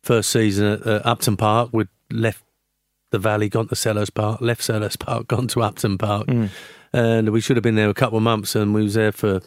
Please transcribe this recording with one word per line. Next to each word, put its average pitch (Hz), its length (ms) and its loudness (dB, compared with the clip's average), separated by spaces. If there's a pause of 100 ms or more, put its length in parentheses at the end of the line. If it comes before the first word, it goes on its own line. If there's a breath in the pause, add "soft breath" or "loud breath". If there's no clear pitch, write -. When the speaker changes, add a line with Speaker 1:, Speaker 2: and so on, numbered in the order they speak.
Speaker 1:
first 113 260 2
season 104 360 2
at, 104 200 0
at 107 200 0
Upton 117 320 0
Park. 110 340 2
We'd 110 160 0 (240)
left 113 320 -2 (680)
the 110 80 0
Valley, 107 280 0
gone 113 220 -2
to 117 60 -4
Selhurst 107 380 -2
Park, 107 280 -2
left 117 200 -2
Selhurst 107 380 -4
Park, 117 280 -6
<laughs> - 20 -20
gone 117 200 -2
to 120 140 -2
Upton 101 340 -2
Park. 104 300 -2
Speaker 2:
Mm. 113 220 0 (420 loud breath)
Speaker 1:
And 113 380 2
we 110 100 2
should 127 160 0
have 113 80 0
been 113 120 2
there 107 140 4
a 101 40 0
couple 113 240 0
of 110 60 2
months, 110 300 0
and 104 200 2
we 107 100 2
was 104 120 0
there 107 180 2
for 98 320 0